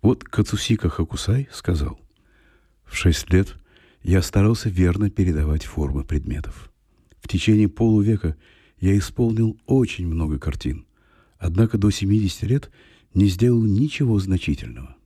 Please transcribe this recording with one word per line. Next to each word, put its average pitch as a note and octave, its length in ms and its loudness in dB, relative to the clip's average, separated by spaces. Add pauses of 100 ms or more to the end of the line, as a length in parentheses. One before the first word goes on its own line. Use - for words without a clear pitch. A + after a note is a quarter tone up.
Вот - 220 2
Кацусика - 640 -2
Хокусай A2 600 -4
сказал: - 480 -4 (840)
"В - 100 -14
шесть - 360 0
лет F#2 240 2 (480)
я F#2 180 2
старался G#2+ 480 0
верно F#2 400 2
передавать D2+ 560 0
формы C#2 380 -4
предметов. - 680 -8 (500)
В - 60 -16
течение G#2+ 400 2
полувека G#2+ 720 2 (420)
я G2 180 2
исполнил A2+ 680 0
очень A#2+ 420 0
много D#2+ 300 -2
картин, C2+ 480 -6 (540)
однако G2 380 0
до G2+ 120 2
семидесяти G2+ 560 0
лет C3 260 -2 (420)
не G2+ 140 4
сделал A2+ 360 2
ничего A2+ 560 2
значительного. C2+ 760 -4 (100)